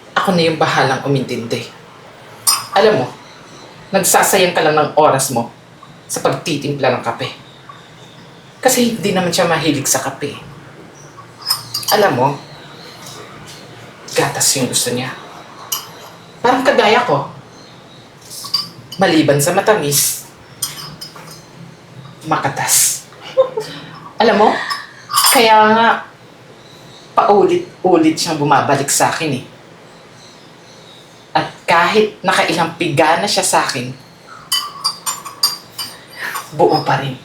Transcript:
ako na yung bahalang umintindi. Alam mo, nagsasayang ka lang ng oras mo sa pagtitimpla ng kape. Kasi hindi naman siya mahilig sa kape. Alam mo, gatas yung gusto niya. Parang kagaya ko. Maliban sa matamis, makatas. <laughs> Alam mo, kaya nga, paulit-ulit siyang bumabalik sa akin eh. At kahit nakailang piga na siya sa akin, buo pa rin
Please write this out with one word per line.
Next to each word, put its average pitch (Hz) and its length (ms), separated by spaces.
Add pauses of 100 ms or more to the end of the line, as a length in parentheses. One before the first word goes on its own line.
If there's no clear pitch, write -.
(120)
ako - 240
na 165 80
yung 160 160
bahalang 135 480
umintindi. 120 560 (1120)
Alam 202 240
mo, 123 80 (880)
nagsasayang 185 560
ka 180 80
lang 156 160
ng 151 240
oras 143 320
mo 117 160 (640)
sa - 80
pagtitimpla 139 720
ng 117 160
kape. - 240 (1300)
Kasi 240 400
hindi 196 160
naman 180 160
siya 170 160
mahilig 151 400
sa - 160
kape. - 320 (1600)
Alam 202 180
mo, 135 140 (1800)
gatas - 480
yung 127 80
gusto - 240
niya. 127 240 (1300)
Parang 262 240
kagaya 220 400
ko. - 240 (1600)
Maliban 156 440
sa 156 120
matamis, 165 760 (2000)
makatas. - 840 (280)
<laughs> - 400 (400)
Alam 220 240
mo, 214 100 (760)
kaya 226 280 (200)
nga, 233 120 (1200)
paulit-ulit 175 1040
siyang 156 240
bumabalik 143 480
sa - 240
akin 156 240
eh. 117 100 (1900)
At - 160 (160)
kahit 196 560
nakailang 180 560
piga 165 400
na 202 80
siya 190 160
sa - 240
akin, 127 240 (2750)
buo 160 260
pa 139 220
rin 135 200